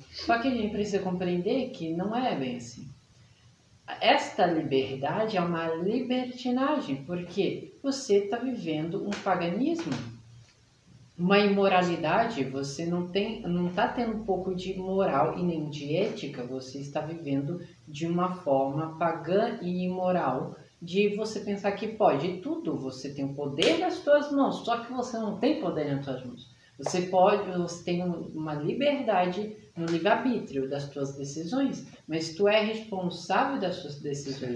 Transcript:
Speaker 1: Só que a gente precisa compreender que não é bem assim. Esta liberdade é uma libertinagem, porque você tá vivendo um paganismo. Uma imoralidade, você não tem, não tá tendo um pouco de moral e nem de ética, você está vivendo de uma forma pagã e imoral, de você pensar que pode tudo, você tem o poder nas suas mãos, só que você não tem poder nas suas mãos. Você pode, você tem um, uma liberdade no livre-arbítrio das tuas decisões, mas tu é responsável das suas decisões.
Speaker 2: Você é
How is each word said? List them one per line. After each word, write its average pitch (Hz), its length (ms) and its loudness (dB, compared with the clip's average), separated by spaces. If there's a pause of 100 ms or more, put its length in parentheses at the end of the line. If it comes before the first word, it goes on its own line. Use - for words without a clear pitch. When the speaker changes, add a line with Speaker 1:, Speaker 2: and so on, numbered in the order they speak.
(120)
Speaker 1:
Só - 280 2
que 269 80 2
a - 20 2
gente 214 220 0
precisa 202 260 0
compreender 180 720 0
que 165 200 -6
não 190 240 -2
é 240 220 0
bem 127 200 -4
assim. - 300 -12 (1120)
Esta 214 460 4
liberdade 147 920 0
é 180 40 2
uma 170 340 0
libertinagem, 247 1300 0
porque - 680 -2 (100)
você 208 380 2
tá 202 180 -2
vivendo 170 680 -2
um 202 60 -2
paganismo. 196 840 0 (1300)
Uma 190 180 8
imoralidade, 185 1040 4
você 139 420 -4
não 175 220 -2
tem, 208 340 -2
não 175 260 0
tá 214 200 2
tendo 226 280 -2
um - 80 -6
pouco 180 300 0
de 185 240 -4
moral 185 600 2
e 175 40 -2
nem 156 260 0
de 143 260 -4
ética, 160 500 -2
você 131 340 -8
está 143 240 -6
vivendo 151 580 -2 (260)
de 151 200 -6
uma 180 300 0
forma 143 640 0
pagã 180 640 2
e 180 240 -2
imoral, 180 720 0 (240)
de 196 340 2
você 214 260 -4
pensar 202 320 -2
que 208 160 -4
pode 170 500 2
tudo, 294 400 -4
você 135 340 -8
tem 139 140 -4
o 139 80 -4
poder 151 440 4
nas 359 160 0
suas 294 380 4
mãos, 262 320 2
só 233 140 0
que 233 140 -10
você 240 260 -4
não 202 200 -4
tem 302 220 2
poder 151 340 -2
nas 135 120 -4
suas 131 180 -6
mãos. - 240 -14 (300)
Você 180 240 -2
pode, 185 480 6
você 175 340 -2
tem 175 180 0
um, 175 320 -4
uma 156 200 -4
liberdade 208 1000 0 (220)
no 170 80 -4
livre-arbítrio 170 840 0
das 143 180 -4
tuas 139 260 -4
decisões, 175 720 -4 (220)
mas 156 260 -4
tu 202 140 4
é 214 160 6
responsável 214 960 -2
das 185 160 -2
suas - 240 -10
decisões. 139 380 -6
Speaker 2:
Você 127 80 -6
é - 100 -4